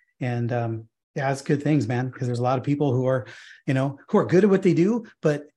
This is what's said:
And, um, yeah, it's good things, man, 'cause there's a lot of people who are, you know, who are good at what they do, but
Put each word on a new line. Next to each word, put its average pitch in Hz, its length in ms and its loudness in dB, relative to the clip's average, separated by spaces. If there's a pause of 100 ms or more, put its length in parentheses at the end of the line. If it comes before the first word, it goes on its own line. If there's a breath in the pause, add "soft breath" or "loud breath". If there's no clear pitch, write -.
(220)
And, 120 320 -4
um, 113 340 -4 (280)
yeah, 135 160 -2
it's 135 100 -4
good 143 220 -2
things, 143 240 2
man, 123 240 -4
'cause 127 160 -6
there's 123 120 -4
a 123 40 -2
lot 127 160 0
of - 40 -10
people 143 300 0
who 127 140 0
are, 131 180 0 (400 loud breath)
you 143 80 -2
know, 135 240 -2 (100)
who 208 120 4
are 131 60 0
good 170 180 4
at 208 80 6
what 190 100 4
they 175 140 4
do, 208 280 2 (180 loud breath)
but 147 340 -2